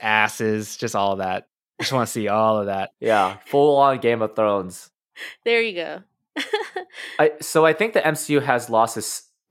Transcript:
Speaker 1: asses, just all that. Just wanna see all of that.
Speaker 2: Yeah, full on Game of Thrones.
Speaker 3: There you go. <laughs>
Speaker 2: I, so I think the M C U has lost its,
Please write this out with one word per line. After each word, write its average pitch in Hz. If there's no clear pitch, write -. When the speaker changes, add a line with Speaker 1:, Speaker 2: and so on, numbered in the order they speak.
Speaker 1:
asses, 107
just 117
all 98
that. 92
Just -
wanna 120
see 107
all 110
of 101
that. 98
Speaker 2:
Yeah, 101
full 143
on 135
Game 117
of 107
Thrones. 101
Speaker 3:
There 233
you 220
go. 170
<laughs> -
Speaker 2:
I, 151
so 160
I 156
think 220
the 175
M 156
C -
U 139
has 123
lost 113
its, -